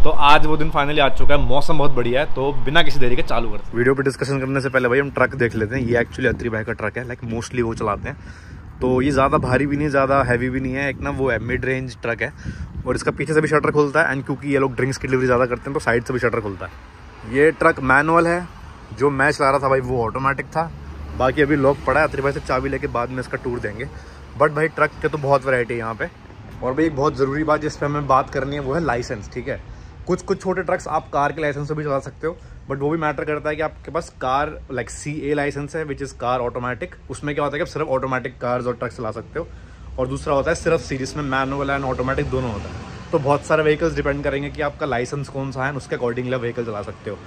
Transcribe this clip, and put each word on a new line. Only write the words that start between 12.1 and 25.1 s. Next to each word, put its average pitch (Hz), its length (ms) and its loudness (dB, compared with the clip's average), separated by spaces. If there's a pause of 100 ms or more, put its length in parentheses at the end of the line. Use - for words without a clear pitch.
है, 120 100 -6 (560)
और 123 80 0
इसका - 160 -2
पीछे 151 220 -4
से 156 80 4
भी 151 60 0
shutter 151 240 0
खुलता 147 320 2
है, 135 120 -2
and 135 100 -6
क्योंकि 139 280 -6
ये 135 60 2
लोग 135 160 -2
drinks 127 220 -2
की 139 100 -8
delivery 131 180 0
ज़्यादा 123 200 2
करते 120 240 -6
हैं 139 40 -8
तो 151 60 -2
साइड 117 240 0
से 135 100 -6
भी 127 60 -2
shutter 117 220 -2
खुलता 95 240 -10
है। - 680 -14
ये 151 160 6
truck 160 320 0
manual 156 440 4
है 175 200 -4 (520)
जो 139 100 4
मैं 139 220 2
चला 139 180 0
रहा 135 100 2
था 135 100 0
भाई, 135 120 4
वो 123 220 -2
automatic 131 440 -2
था। 160 240 -4 (460)
बाकी 131 240 2
अभी 147 140 4
log 139 220 2 (100)
पड़ा 160 120 2
है, 156 80 2
अत्री 135 140 -4
भाई 139 100 0
से 143 80 -6
चाबी 135 300 -4
लेके 135 180 -6
बाद 120 220 -4
में 127 100 -8
इसका 127 180 -8
tour 120 220 -6
देंगे। 110 260 -10 (540)
But 151 120 4
भाई 156 160 -2
ट्रक 151 240 0 (100)
के 156 60 -2
तो 151 100 -4